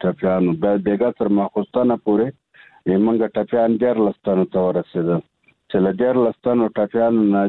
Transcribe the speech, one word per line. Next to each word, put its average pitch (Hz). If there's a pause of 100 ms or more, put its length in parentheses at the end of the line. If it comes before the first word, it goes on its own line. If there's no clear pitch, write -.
ټپیانو، 90
بیا 101
بیګا 104
تر 110 (100)
ماخوستنه 110
پورې 107 (600)
یې 92
مونږ 113 (180)
ټپیان 117
دیارلس 110 (100)
تنو 92
ته 95
ورسېدل، 85 (500)
چې -
له 98 (100)
دیارلس 123 (100)
تنو 120 (100)
ټپیانو 117
نه 101